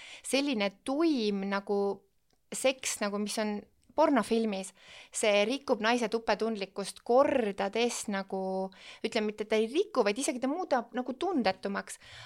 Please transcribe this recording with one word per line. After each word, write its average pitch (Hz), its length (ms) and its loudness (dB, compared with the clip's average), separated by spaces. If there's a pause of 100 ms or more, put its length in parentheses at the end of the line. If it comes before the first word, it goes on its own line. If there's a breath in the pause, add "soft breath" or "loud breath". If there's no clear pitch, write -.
(200 soft breath)
selline 262 500 0 (120)
tuim 269 680 0
nagu 202 340 -2 (720)
seks, 262 500 -2
nagu 208 160 -2
mis 208 220 -4
on 214 180 -2 (400)
pornofilmis, 226 720 2 (400 soft breath)
see 202 340 4
rikub 233 400 0
naise 233 240 2
tupetundlikkust 214 960 -2
kordades 233 1040 2
nagu, 190 640 -4 (340 soft breath)
ütleme, 214 300 -2
mitte - 100 -8
ta 220 160 2
ei 220 80 2
riku, 269 400 0
vaid 208 140 0
isegi 269 180 -2
ta 254 80 -2
muudab 294 480 -2
nagu 254 180 -4
tundetumaks. 208 840 -2 (280 loud breath)